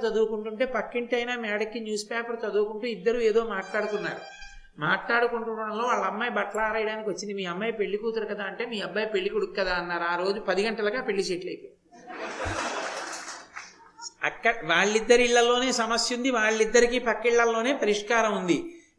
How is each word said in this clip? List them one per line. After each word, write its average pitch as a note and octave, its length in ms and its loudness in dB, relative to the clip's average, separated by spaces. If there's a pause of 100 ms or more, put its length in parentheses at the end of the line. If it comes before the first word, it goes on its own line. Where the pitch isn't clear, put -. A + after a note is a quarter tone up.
చదువుకుంటుంటే G#3+ 600 0
పక్కింటి A#3+ 500 -2
అయినా A#3+ 200 0
మేడెక్కి G#3+ 440 -2
న్యూస్ G#3+ 320 -4
పేపర్ A#3 240 -4 (100)
చదువుకుంటూ G#3 420 0
ఇద్దరు A3 300 0
ఏదో A3+ 260 4
మాట్లాడుకున్నారు. G#3 1000 -4 (360)
మాట్లాడుకుంటుండడంలో A3 1040 0
వాళ్ళ A3 200 2
అమ్మాయి G#3 280 -2
బట్టలు G#3 300 -2
ఆరేయడానికి G#3+ 480 -2
వచ్చింది. G3+ 240 -4
"మీ G3 120 -4
అమ్మాయి F#3+ 260 -2
పెళ్లి G3+ 260 -2
కూతురు A3 280 -2
కదా" G#3 180 -6
అంటే, F#3+ 220 -6
"మీ A3+ 160 -4
అబ్బాయి F#3 240 -2
పెళ్లి G3+ 240 0
కొడుకు G3 240 -2
కదా" F#3 200 0
అన్నారు. F3 300 -2
ఆ F3 120 0
రోజు G3 240 0
పది G3 280 0
గంటలకే G#3+ 300 -2
ఆ C4 40 -4
పెళ్లి G3 220 0
సెటిల్ F3 260 -6
అయిపోయింది. - 260 -12 (2500)
అక్క-, A3+ 420 0
వాళ్ళిద్దరి G#3 580 6
ఇళ్లలోనే A#3+ 480 4
సమస్య A3+ 440 0
ఉంది, B3 160 0
వాళ్ళిద్దరికీ A3 680 4
పక్కిళ్లలోనే A#3 760 2
పరిష్కారం G#3+ 640 2
ఉంది. F3 440 0 (180)